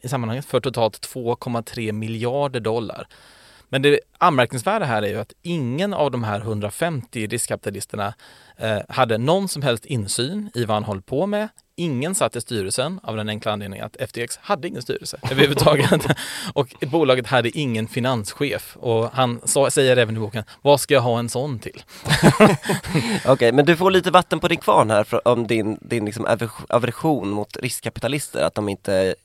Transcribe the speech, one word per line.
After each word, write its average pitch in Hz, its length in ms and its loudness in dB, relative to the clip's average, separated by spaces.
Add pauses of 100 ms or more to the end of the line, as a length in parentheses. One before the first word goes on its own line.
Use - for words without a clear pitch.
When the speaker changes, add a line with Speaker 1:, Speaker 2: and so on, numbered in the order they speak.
Speaker 1:
i 127 60 -8
sammanhanget, 120 380 -4
för 127 140 0
totalt 117 400 0
två 120 360 -4
komma 120 260 -6
tre 110 300 -6
miljarder 120 680 -4
dollar. 110 460 -4 (640)
Men 135 140 0
det 147 180 4 (180)
anmärkningsvärda 165 680 2
här 113 180 0
är 101 40 0
ju 104 140 -4
att - 120 -12 (100)
ingen 170 520 -2
av 143 160 0
de 120 140 -4
här 104 160 -2
hundrafemtio 110 840 -4
riskkapitalisterna, 101 880 -6 (420)
eh, 110 220 -2 (100)
hade 117 300 2
någon 180 300 0
som 143 140 -8
helst 120 220 0
insyn 117 680 -6
i 117 100 -2
vad 107 100 0
han 104 100 0
höll 98 180 -6
på 156 240 -4
med. 208 220 -4 (300)
Ingen 160 360 -2
satt 127 220 -2
i 120 40 -6
styrelsen 123 640 -4
av 110 140 -8
den 107 120 -4
enkla 107 240 -4
anledningen 104 340 -8
att - 120 -16
F 123 140 -8
T 117 100 -8
X - 200 -10
hade 175 260 -4
ingen 185 140 -10
styrelse - 360 -8 (120)
överhuvudtaget. 139 760 4 (240)
<laughs> - 240 -10
Och 143 260 -2
bolaget 131 460 2
hade 120 320 0
ingen 113 300 -2
finanschef. 120 920 -4
Och 117 300 0
han 123 340 0
sa-, 135 260 2
säger 131 260 4
även 113 200 2
i 113 40 -4
boken, 107 240 -6 (180)
"Vad 139 180 6
ska - 140 2
jag 131 60 6
ha 120 180 2
en 120 100 -4
sån 127 300 -4
till?" - 240 -14 (720)
<laughs> 196 720 -2
Speaker 2:
Okej, 123 260 6
men 143 120 6
du 165 120 6
får 185 140 2
lite 185 200 2
vatten 170 300 4
på 175 80 0
din 165 100 0
kvarn 151 320 4
här 107 140 4
för, - 240 0
om 120 180 2
din, 110 340 0
din 110 240 -4
liksom 107 220 -4
aver-, 113 420 -2
aversion 120 640 0
mot 104 260 -4
riskkapitalister, - 840 -4
att 82 120 0
de 104 140 -2
inte 95 460 0 (100)